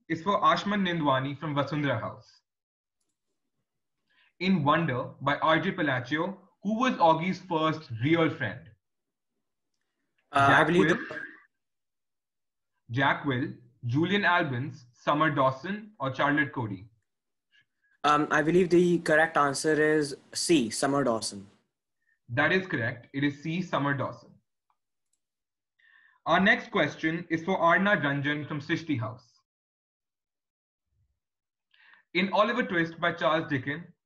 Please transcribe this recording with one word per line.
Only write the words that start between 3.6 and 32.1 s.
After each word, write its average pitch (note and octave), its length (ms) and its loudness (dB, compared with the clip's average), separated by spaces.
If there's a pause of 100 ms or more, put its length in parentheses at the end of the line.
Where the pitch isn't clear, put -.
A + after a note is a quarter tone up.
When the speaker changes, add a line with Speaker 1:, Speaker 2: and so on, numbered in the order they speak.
Speaker 1:
In F3+ 240 2
Wonder C#3+ 420 0 (160)
by C#3 140 0
R D#3 240 2
J F#3 120 -2
Palacio, D#3 640 -4 (280)
who A3 160 -4
was B3+ 140 0
Augie's E3 540 2
first D#3 420 -2 (140)
real D#3+ 260 4
friend? G#2+ 300 -6 (1700)
Speaker 2:
Uh, C#3 80 2
I C#3 80 6
Speaker 1:
Jack C#3+ 200 6
Speaker 2:
believe E3 200 4
Speaker 1:
Will, E3+ 80 2
Speaker 2:
the - 220 -10 (1700)
Speaker 1:
Jack C#3 360 -2
Will, C3+ 220 -2 (380)
Julian F3 400 0
Albans, D#3+ 680 -2
Summer D#3 360 0
Dawson, D3 680 -2
or C3+ 160 -4
Charlotte C#3+ 360 0
Cody? G2+ 360 -8 (1160)
Speaker 2:
Um, D3 280 2
I D3+ 100 2
believe E3 300 2
the F3 260 4
correct D#3+ 400 2
answer C#3+ 360 0
is D3+ 440 2 (160)
C, B2+ 380 2
Summer C#3 320 0
Dawson. G#2+ 420 -4 (840)
Speaker 1:
That D3 220 0
is F#3 140 0
correct. A#2 480 -6
It C#3 100 -2
is C#3+ 200 -4
C, E3 180 -4
Summer C#3+ 320 -2
Dawson. A#2+ 360 -8 (2000)
Our E3 140 2
next A3+ 320 2
question E3 580 -2
is E3 140 -2
for F#3+ 140 0
Arna F3+ 400 4
Ranjan C#3+ 500 -2
from D3+ 140 -8
Srishti D3+ 380 -4
House. A2+ 240 -10 (3000)